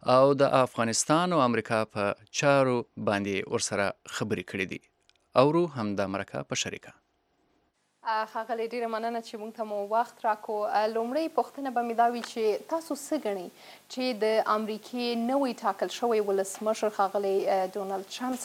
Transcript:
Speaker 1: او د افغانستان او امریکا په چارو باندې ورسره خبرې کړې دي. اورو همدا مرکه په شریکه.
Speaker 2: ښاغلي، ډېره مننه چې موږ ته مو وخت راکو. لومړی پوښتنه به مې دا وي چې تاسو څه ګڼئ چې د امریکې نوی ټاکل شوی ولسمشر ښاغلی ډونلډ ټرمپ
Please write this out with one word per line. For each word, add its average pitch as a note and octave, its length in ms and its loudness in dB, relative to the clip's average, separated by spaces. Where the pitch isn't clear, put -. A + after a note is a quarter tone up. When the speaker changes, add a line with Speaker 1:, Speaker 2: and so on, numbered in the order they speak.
Speaker 1:
او C#3 260 6
د C3+ 160 2
افغانستان D3+ 800 2
او C3+ 80 6
امریکا A2+ 360 2
په G2+ 100 0
چارو C3+ 340 4
باندې G2+ 480 0
ورسره G2+ 340 0
خبرې G2+ 280 -4
کړې F#2+ 180 -2
دي. E2+ 100 -10
اورو E3 240 4
همدا G2+ 360 -2
مرکه - 360 -8
په - 120 -4
شریکه. - 320 -12
Speaker 2:
ښاغلي، A3+ 640 -2
ډېره A#3+ 180 -2
مننه A3+ 300 -2
چې A3+ 180 -12
موږ A3 180 -10
ته A3+ 120 -4
مو G#3 100 -4
وخت A3+ 360 0
راکو. G#3+ 280 -2
لومړی A#3+ 400 0
پوښتنه C4 400 -2
به A#3+ 140 0
مې A#3 120 -4
دا A#3 140 6
وي A#3+ 160 -4
چې G#3+ 420 0
تاسو D#4+ 300 -4
څه D#4 240 -2
ګڼئ G3 220 -4
چې B3+ 320 -2
د A3 160 4
امریکې A3 720 -2
نوی C4 340 2
ټاکل G3 380 0
شوی A#3 320 2
ولسمشر G#3 680 0
ښاغلی G3 380 0
ډونلډ G3 420 -6
ټرمپ B3+ 300 -4